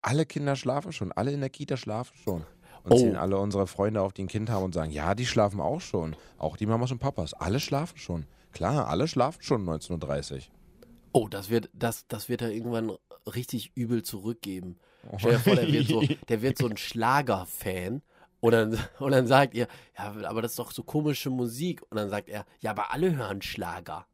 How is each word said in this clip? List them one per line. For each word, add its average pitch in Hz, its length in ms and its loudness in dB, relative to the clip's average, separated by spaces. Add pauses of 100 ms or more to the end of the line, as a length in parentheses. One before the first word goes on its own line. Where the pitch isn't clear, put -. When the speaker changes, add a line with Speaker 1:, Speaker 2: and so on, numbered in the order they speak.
Speaker 1:
Alle 143 240 2
Kinder 143 320 -2
schlafen 143 340 -2
schon, 98 220 -6
alle 120 180 0
in 143 80 -4
der 135 100 -2
Kita 139 280 -6
schlafen 110 400 -6
schon. 87 280 -4 (380)
Und - 100 6
Speaker 2:
Oh. 120 40 12
Speaker 1:
zählen 117 180 8
alle 95 240 0
unsere 98 260 0
Freunde 104 360 0
auf, 98 100 0
die 98 120 -8
ein 92 40 -4
Kind 110 220 -4
haben 101 160 0
und 90 80 -4
sagen, 80 180 -2
„Ja, 76 240 0
die 123 100 -2
schlafen 101 360 2
auch 127 180 0
schon. 80 380 -4 (200)
Auch - 200 -4
die 104 80 -2
Mamas 117 260 0
und 123 80 -6
Papas, 90 340 -4
alle 95 280 0
schlafen 151 360 -4
schon.“ - 280 -6 (260)
Klar, 131 380 0
alle 95 180 2
schlafen 135 340 0
schon 120 200 0
um 92 40 -4
neunzehn 80 280 -4
Uhr 82 80 -4
dreißig. 71 500 -6 (640)
Speaker 2:
Oh, 107 160 4
das 98 200 -8
wird, 113 240 0
das, - 340 -4
das 110 200 -8
wird 120 140 -2
er 117 100 -2
irgendwann 113 400 -4 (420)
richtig 120 420 -6
übel 117 280 -2
zurückgeben. 95 720 -8 (320)
Speaker 1:
Oh. 98 80 -10
Speaker 2:
Stell 110 140 4
dir 123 80 6
vor, 196 160 6
der 160 160 4
wird 139 160 4
so, 113 140 4
Speaker 1:
<laughs> - 280 0
Speaker 2:
der 110 120 2
wird 131 160 0
so 127 100 0
ein 110 100 -4
Schlager-Fan. 110 1200 -2 (400)
Und 117 100 6
dann, 113 260 4 (220)
und 135 120 0
dann 127 160 6
sagt 131 280 6
ihr, 117 120 0 (300)
„Ja, 104 160 -10 (120)
aber 107 160 -4
das 113 100 -4
ist - 80 -8
doch 120 120 -8
so - 120 -8
komische 151 460 -2
Musik.“ 127 600 -4
Und 110 80 -10
dann 104 120 -4
sagt 104 200 -6
er, 104 160 -10 (140)
„Ja, 110 120 -4
aber 101 200 -4
alle 165 240 2
hören 101 260 -4
Schlager.“ 87 720 -8